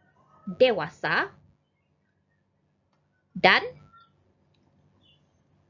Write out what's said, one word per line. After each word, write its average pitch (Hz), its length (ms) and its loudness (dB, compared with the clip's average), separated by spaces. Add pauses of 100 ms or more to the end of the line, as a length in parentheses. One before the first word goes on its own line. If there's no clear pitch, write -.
(580)
dewasa 214 720 -2 (2000)
dan 202 260 4 (2000)